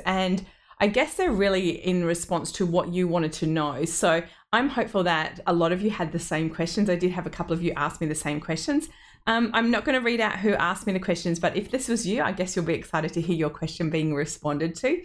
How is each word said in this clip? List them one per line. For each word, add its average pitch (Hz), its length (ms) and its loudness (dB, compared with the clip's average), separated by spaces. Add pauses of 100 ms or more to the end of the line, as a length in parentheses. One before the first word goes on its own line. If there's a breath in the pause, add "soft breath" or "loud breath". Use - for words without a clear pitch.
and 190 400 0 (360 loud breath)
I 208 80 4
guess 254 260 2
they're 370 160 2
really 190 560 2
in 180 180 2
response 170 480 -2
to 175 140 0
what 175 260 2
you 180 140 2
wanted 165 280 0
to - 120 -2
know. 151 380 0
So 165 360 2 (320 loud breath)
I'm 247 160 2
hopeful 208 360 0
that 160 420 0
a 180 60 2
lot 170 180 4
of 185 100 0
you 214 100 2
had 170 200 -2
the 165 80 -4
same 160 320 -2
questions. 180 400 0
I 175 60 4
did 180 160 2
have 180 120 -6
a 156 60 -6
couple 170 220 -6
of 165 100 -2
you 165 140 0
ask 147 240 -2
me 160 80 0
the 151 80 -2
same 151 240 -4
questions. 285 480 -2 (400 loud breath)
Um, 226 260 2
I'm 226 160 4
not 214 140 2
gonna 262 160 2
read 233 200 0
out 208 200 0
who 202 140 4
asked 180 340 0
me 196 40 0
the 190 60 0
questions, 175 400 0
but 170 180 0
if 208 140 -4
this 262 160 -2
was 233 180 0
you, 202 160 0
I 151 120 0
guess 185 240 -4
you'll 175 80 0
be 165 100 0
excited 151 380 -2
to 170 80 -2
hear 175 160 0
your 151 140 0
question 160 400 -4
being 156 220 0
responded 151 640 -2
to. 320 280 0